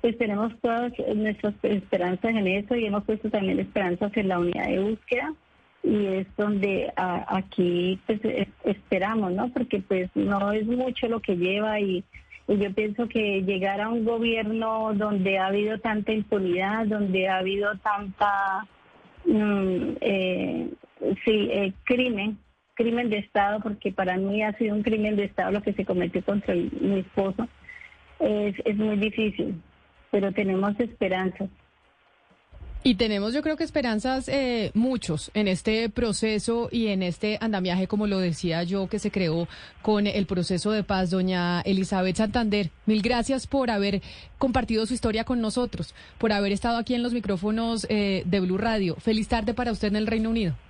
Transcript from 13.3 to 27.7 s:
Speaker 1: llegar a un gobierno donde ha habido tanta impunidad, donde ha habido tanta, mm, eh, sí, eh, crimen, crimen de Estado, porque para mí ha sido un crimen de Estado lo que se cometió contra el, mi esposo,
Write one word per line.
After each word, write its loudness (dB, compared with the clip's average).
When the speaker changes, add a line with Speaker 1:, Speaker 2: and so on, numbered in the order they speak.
Speaker 1:
llegar 0
a -2
un 0
gobierno 0
donde 2
ha 2
habido 0
tanta -2
impunidad, 0
donde 2
ha 2
habido 0
tanta, 0
mm, 2
eh, 0
sí, 2
eh, 0
crimen, 0
crimen 0
de 0
Estado, 0
porque -4
para 0
mí 0
ha -2
sido 0
un 0
crimen 0
de 0
Estado -2
lo 0
que -2
se -4
cometió -2
contra 0
el, 0
mi 2
esposo, -2